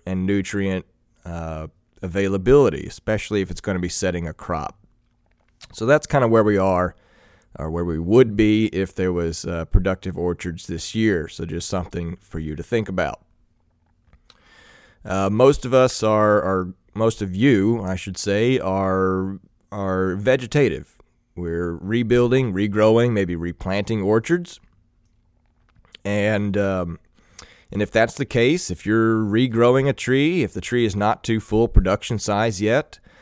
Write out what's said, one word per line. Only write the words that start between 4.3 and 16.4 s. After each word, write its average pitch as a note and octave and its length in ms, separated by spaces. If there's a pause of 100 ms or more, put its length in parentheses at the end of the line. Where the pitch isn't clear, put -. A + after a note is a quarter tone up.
crop. - 440 (960)
So A2 140
that's D3 180
kinda C3 220
where A2+ 160
we G#2 160
are, F2+ 360 (640)
or D#2+ 140
where F2 140
we E2 120
would G#2 380
be G#2+ 320
if F#2 260
there F#2 180
was, E2+ 320
uh, E2 220
productive F#2 540
orchards F2 480
this E2+ 260
year. G2+ 340
So - 180
just E2 220
something F2 500
for - 200
you D#2 180
to E2 60
think G#2+ 280
about. F2+ 320 (1800)
Uh, G2 280
most C3 340
of B2 80
us B2+ 300
are, G#2+ 400